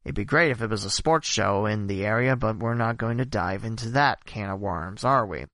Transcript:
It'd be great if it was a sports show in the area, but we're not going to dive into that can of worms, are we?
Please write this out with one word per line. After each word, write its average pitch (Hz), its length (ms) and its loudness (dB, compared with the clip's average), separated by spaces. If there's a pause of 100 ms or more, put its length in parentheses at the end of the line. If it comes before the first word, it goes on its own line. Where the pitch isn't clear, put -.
It'd - 100 -6
be 101 80 -2
great 151 280 4
if 113 100 -4
it 110 80 0
was 101 160 -2
a 95 40 -4
sports 160 380 2
show 98 380 2
in 107 220 0
the 98 180 -2
area, 123 320 2
but 110 200 0
we're 117 160 -2
not 117 220 0
going 117 220 -2
to 127 80 0
dive 98 400 -2
into 113 240 -4
that 135 340 2
can 101 260 -8
of 98 120 -6
worms, 92 420 -4
are 127 220 4
we? 76 180 -6 (100)